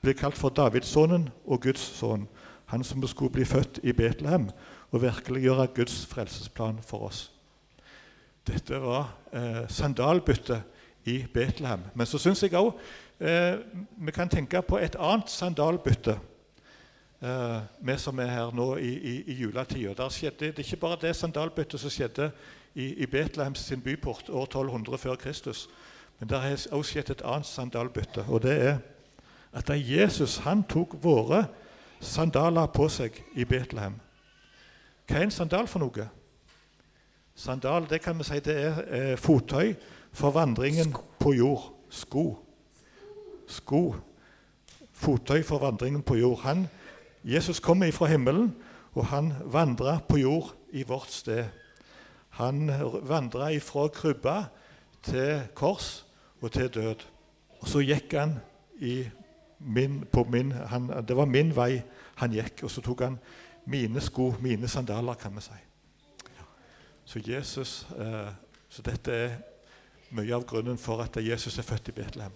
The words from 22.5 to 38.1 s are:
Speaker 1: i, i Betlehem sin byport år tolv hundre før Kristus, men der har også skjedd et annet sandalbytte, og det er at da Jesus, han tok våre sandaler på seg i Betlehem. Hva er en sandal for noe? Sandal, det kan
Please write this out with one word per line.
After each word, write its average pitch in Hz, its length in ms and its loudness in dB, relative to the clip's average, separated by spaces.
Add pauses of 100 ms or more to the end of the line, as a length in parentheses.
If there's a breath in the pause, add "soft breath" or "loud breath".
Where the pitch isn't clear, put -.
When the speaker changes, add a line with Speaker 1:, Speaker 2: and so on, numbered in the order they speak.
Speaker 1:
i, 131 280 -6
i 127 40 -2
Betlehem 143 480 -2
sin 131 260 -8
byport 131 500 -6
år 135 160 -2
tolv 135 240 -4
hundre 120 280 -6
før 127 180 -4
Kristus, - 520 -10 (500 loud breath)
men 110 100 -10
der 139 100 0
har 135 120 -2
også 143 320 -4
skjedd 147 280 -4
et - 120 -6
annet 139 240 -4
sandalbytte, 120 840 -6
og 113 140 4
det 135 180 4
er 139 180 4 (720 loud breath)
at - 160 -4
da 143 60 2
Jesus, 147 600 4
han 190 260 2
tok - 400 0
våre 151 440 6 (540 loud breath)
sandaler 165 640 2
på 147 220 4
seg - 340 -4 (120)
i 123 100 0
Betlehem. 117 560 -2 (1040 soft breath)
Hva - 120 0
er 165 40 4
en 202 120 2
sandal 180 320 0
for 175 160 -2
noe? 120 240 -4 (1300 soft breath)
Sandal, 135 560 -2
det 156 120 0
kan 165 160 -2